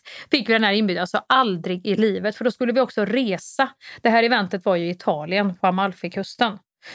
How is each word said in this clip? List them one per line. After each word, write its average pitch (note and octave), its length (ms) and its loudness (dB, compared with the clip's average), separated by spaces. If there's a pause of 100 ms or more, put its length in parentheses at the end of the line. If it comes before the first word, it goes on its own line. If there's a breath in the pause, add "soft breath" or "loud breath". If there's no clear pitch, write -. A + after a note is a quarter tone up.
(300 loud breath)
Fick C4 180 0
vi A3+ 40 2
den A3 120 4
här G3+ 80 4
inbjudan. G3+ 300 2
Alltså F#3 240 -2
aldrig F#3 600 0
i G3+ 100 0
livet. G#3 400 0
För A3+ 80 -8
då A#3+ 60 2
skulle A#3+ 220 -2
vi C4 80 2
också A3 240 0
resa. A#3 640 -2 (340 loud breath)
Det A#3+ 80 2
här A3+ 120 6
eventet G#3 420 0
var F#3+ 120 4
ju E3+ 100 -2
i F3 40 -2
Italien, F3+ 680 -2
på - 100 0
Amalfikusten. F#3+ 920 -2 (360 loud breath)